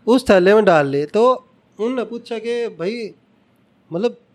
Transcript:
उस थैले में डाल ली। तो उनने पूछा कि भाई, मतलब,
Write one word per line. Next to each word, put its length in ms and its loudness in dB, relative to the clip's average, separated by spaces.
उस 220 2
थैले 240 6
में 120 4
डाल 220 4
ली। 180 -2
तो 440 0
उनने 240 -4
पूछा 360 -12
कि 280 -6
भाई, 440 -10
मतलब, 240 -4